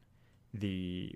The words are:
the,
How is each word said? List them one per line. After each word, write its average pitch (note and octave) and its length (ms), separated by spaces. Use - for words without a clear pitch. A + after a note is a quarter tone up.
the, F#2 600